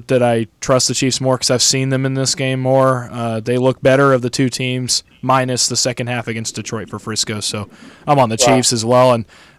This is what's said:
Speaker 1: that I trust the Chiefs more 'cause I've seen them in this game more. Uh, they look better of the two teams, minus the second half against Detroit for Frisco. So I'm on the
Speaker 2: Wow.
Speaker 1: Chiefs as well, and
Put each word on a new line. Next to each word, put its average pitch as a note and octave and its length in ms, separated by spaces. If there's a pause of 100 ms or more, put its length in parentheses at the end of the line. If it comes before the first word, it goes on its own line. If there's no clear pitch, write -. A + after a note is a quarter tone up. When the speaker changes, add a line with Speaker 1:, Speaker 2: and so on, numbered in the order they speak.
Speaker 1:
that B2+ 140
I A#2 240 (140)
trust C3 300
the C3 40
Chiefs B2+ 260
more C3 180
'cause - 120
I've B2+ 140
seen C3 260
them C3 160
in C3+ 80
this C3+ 220
game C3 240
more. C3 520
Uh, A#2 280
they B2 180
look B2+ 240
better C3+ 320
of B2+ 80
the B2 80
two C3 200
teams, B2+ 540 (200)
minus B2+ 440
the B2 80
second B2 320
half B2 200
against A2+ 260
Detroit A2 360
for G#2+ 100
Frisco. G#2+ 400
So G2+ 300 (360)
I'm D3 140
on A#2+ 100
the A2 80 (100)
Speaker 2:
Wow. B2 100
Speaker 1:
Chiefs B2 160
as A2 120
well, B2 280
and A2+ 120 (340)